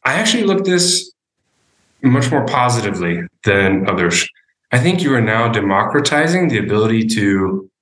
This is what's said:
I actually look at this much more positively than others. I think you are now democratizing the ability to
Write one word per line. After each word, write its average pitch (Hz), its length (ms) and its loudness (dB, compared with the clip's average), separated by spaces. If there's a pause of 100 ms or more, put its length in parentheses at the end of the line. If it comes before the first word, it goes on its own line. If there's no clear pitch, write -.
I 131 120 0
actually 226 280 0
look 190 160 2
at 190 60 -4
this 175 440 0 (920)
much 127 260 2
more 139 160 -2
positively 98 760 -2 (240)
than 98 440 2
others. 90 380 -2 (460)
I 123 60 2
think 175 220 0
you 143 140 0
are 117 60 2
now 113 260 0
democratizing 143 1000 0
the 117 80 -2
ability 110 500 0
to 98 640 -2 (120)